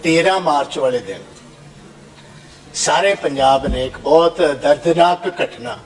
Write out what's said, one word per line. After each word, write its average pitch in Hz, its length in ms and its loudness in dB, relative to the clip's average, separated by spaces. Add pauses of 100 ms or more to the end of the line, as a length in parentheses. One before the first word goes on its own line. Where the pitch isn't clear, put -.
ਤੇਰਾਂ 170 360 2
ਮਾਰਚ 147 380 -2
ਵਾਲੇ 127 220 0
ਦਿਨ 98 200 -12 (1500)
ਸਾਰੇ - 420 0
ਪੰਜਾਬ 135 520 0
ਨੇ 127 180 -2
ਇੱਕ - 120 -10
ਬਹੁਤ 165 440 2
ਦਰਦਨਾਕ 165 840 2
ਘਟਨਾ 120 580 -8